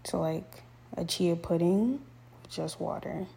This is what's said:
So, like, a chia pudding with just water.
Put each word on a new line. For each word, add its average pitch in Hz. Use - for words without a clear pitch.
So, -
like, 160
a 175
chia 170
pudding 175
with -
just 160
water. -